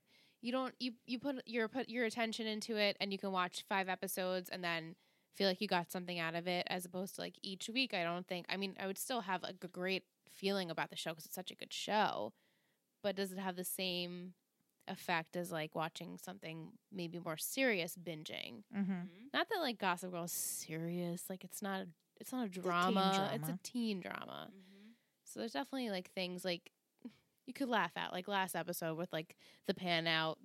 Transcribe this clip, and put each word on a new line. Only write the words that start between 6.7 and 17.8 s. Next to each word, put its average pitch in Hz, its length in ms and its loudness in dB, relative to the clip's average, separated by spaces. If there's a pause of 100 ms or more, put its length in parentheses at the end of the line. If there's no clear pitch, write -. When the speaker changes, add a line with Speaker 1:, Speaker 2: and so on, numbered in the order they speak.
Speaker 1:
as 185 160 -2
opposed 180 300 -4
to, - 40 -6
like, 180 220 -6
each 190 260 -6
week, 240 240 0
I 185 100 2
don't 175 240 0
think, 175 220 -4
I 175 80 0
mean, 196 240 -2
I 190 60 -2
would 190 100 -4
still 247 260 -2
have 185 220 0
a - 80 -4
g-, 185 160 -10
great 185 360 0 (260)
feeling 196 400 0
about 160 180 0
the 175 80 -12
show 165 160 -2
'cause 160 140 -14
it's - 80 -14
such 185 160 -6
a - 40 -8
good - 200 -10
show, 202 580 2 (720)
but 196 140 0
does 190 160 -2
it 185 60 -8
have 190 180 -2
the 180 80 -4
same 180 680 -2 (540)
effect 175 480 0
as, 175 160 -2
like, 156 220 -2
watching 170 420 -4
something 165 640 -10 (120)
maybe 175 280 -4
more 165 180 -4
serious 202 640 4